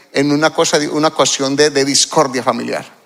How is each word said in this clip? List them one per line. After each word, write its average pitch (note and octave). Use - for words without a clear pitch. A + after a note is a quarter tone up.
en C#3+
una D3+
cosa, E3
una D#3
ocasión C#3
de, D3
de C#3
discordia C3+
familiar. A#2+